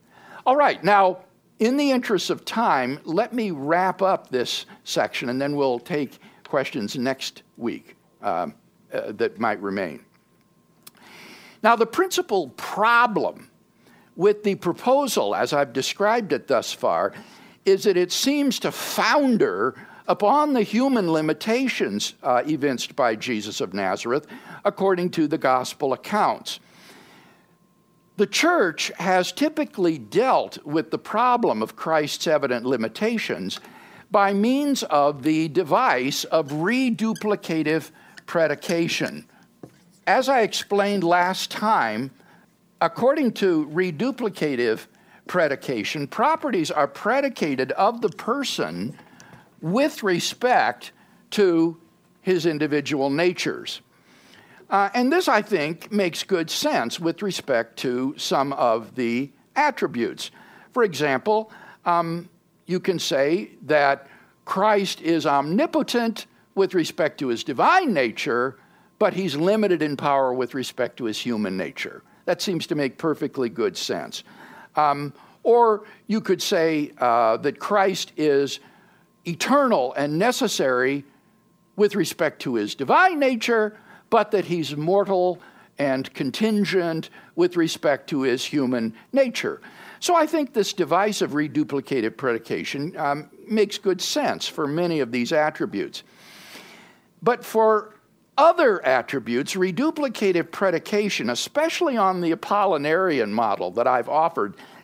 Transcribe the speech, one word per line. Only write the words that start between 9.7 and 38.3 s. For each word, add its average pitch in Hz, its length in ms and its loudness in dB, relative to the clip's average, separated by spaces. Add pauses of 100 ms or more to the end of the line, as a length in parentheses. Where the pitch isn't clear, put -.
Now, 226 160 6
the 226 80 4
principal 226 720 -2
problem 214 920 0 (640)
with 208 280 2
the 196 120 2
proposal, 214 800 0
as 123 200 -2
I've 143 180 0
described 196 640 0
it - 140 -4
thus 117 260 0
far, 95 400 0 (520)
is 190 200 2
that 196 100 4
it 180 160 0
seems 285 480 0
to 156 120 -2
founder 185 1040 0 (320)
upon 277 440 2
the 240 120 2
human 233 460 2
limitations, 156 1120 0
uh, 123 220 2
evinced 139 500 -2
by 117 200 2
Jesus 107 460 -6
of 95 120 -6
Nazareth, 104 540 -2 (380)
according 185 460 0
to 156 160 0
the 151 100 -2
gospel 131 560 -2
accounts. - 640 -4 (1600)
The 196 100 2
church 254 720 0
has 185 320 2
typically 240 680 -2
dealt 139 680 0
with 156 260 -2
the 160 80 -4
problem 185 640 0
of - 140 -8
Christ's 151 500 -2
evident 131 380 0
limitations 120 920 -4 (520)
by 202 220 4
means 262 500 0
of 143 400 2
the 156 240 2
device 151 800 0
of 156 240 0
reduplicative 202 1400 -2 (360)
predication. 160 1000 -2 (800)